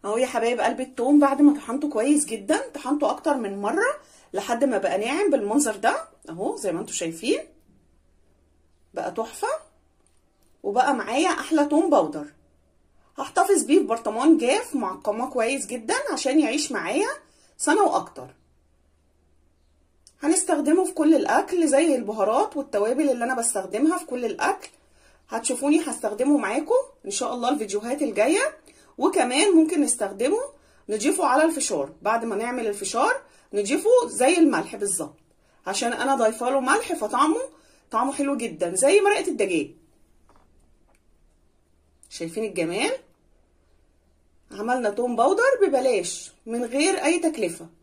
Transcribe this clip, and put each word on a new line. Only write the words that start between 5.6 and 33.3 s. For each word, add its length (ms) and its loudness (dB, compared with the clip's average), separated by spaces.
ده. 320 -2
اهو 260 -6
زي 160 -6
ما 80 -4
انتوا 140 -10
شايفين 460 -4
بقى 180 -8
تحفه، 360 -6
وبقى 300 2
معايا 360 -2
احلى 360 0
توم 240 2
باودر. 380 2
هحتفظ 460 2
بيه 160 4
في 60 0
برطمان 520 2
جاف 380 0
معقمه 540 -4
كويس 360 -2
جدًا 300 -4
عشان 260 2
يعيش 320 -2
معايا 360 -2
سنه 260 2
واكتر. 440 -2
هنستخدمه 640 2
في 60 -6
كل 240 4
الاكل 520 2
زي 280 4
البهارات 640 -2
والتوابل 520 0
اللي 140 -2
انا 120 -2
بستخدمها 640 -2
في 80 -10
كل 200 -8
الاكل. 440 -4
هتشوفوني 520 0
هستخدمه 560 0
معاكم 380 0
ان 60 -10
شاء 220 -4
الله 160 -2
الفيديوهات 520 -4
الجايه. 560 0
وكمان 540 2
ممكن 260 4
نستخدمه 560 0
نضيفه 360 0
على 180 4
الفشار، 580 -2
بعد 240 0
ما 100 -6
نعمل 320 -4
الفشار 540 -2